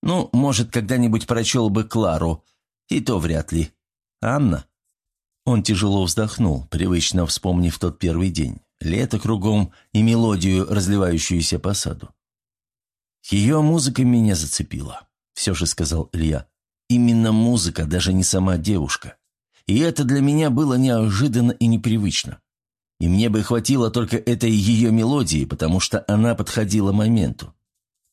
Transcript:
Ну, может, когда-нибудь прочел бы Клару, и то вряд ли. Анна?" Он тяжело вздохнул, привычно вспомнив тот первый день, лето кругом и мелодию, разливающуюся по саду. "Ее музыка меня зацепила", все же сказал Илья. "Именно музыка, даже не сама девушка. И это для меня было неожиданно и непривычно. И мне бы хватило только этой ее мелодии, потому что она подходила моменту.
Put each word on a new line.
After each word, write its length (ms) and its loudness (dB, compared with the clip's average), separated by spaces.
Ну, 300 -2
может, 400 0
когда-нибудь 560 0
прочел 420 0
бы 140 0
Клару, 640 -2
и 140 -2
то 180 -2
вряд 320 -2
ли. 220 -2
Анна?" 440 -2
Он 160 2
тяжело 420 0
вздохнул, 640 -2
привычно 560 0
вспомнив 520 0
тот 220 -4
первый 300 0
день, 320 -4
лето 400 -2
кругом 540 0
и 100 2
мелодию, 680 2
разливающуюся 920 0
по 140 -4
саду. 360 -8
"Ее 320 2
музыка 420 2
меня 320 4
зацепила", 720 -8
все 200 -2
же 120 -2
сказал 480 -4
Илья. 340 -2
"Именно 420 4
музыка, 540 0
даже 280 0
не 100 2
сама 340 0
девушка. 600 -4
И 140 2
это 240 0
для 180 2
меня 280 2
было 260 0
неожиданно 760 2
и 160 0
непривычно. 720 0
И 80 0
мне 220 4
бы 140 2
хватило 480 0
только 260 -2
этой 340 0
ее 400 4
мелодии, 540 0
потому 340 -2
что 280 -4
она 280 2
подходила 560 -2
моменту. 640 0